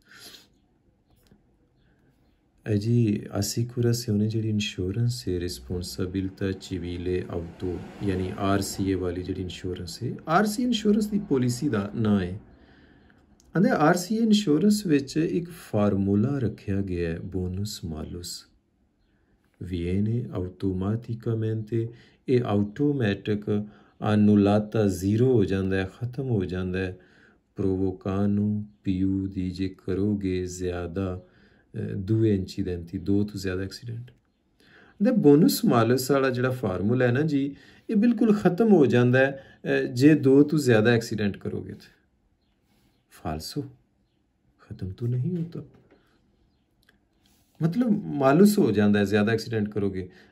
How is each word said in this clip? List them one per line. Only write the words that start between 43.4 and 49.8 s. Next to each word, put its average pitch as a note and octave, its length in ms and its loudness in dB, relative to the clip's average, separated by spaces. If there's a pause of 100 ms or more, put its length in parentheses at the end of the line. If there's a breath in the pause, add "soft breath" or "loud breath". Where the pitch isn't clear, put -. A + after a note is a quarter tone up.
ਖਤਮ G2 300 -12
ਤਾਂ A#2+ 180 -6
ਨਹੀਂ B2+ 280 -4
ਹੁੰਦਾ। - 280 -8 (2000 soft breath)
ਮਤਲਬ A3+ 280 0 (140)
ਮਾਲੂਸ D3+ 540 6
ਹੋ C#3 120 4
ਜਾਂਦਾ G#2 280 4
ਹੈ, G2+ 60 2
ਜ਼ਿਆਦਾ G#2 280 2
ਐਕਸੀਡੈਂਟ A2 360 -2
ਕਰੋਗੇ, F#2+ 400 -4 (240 loud breath)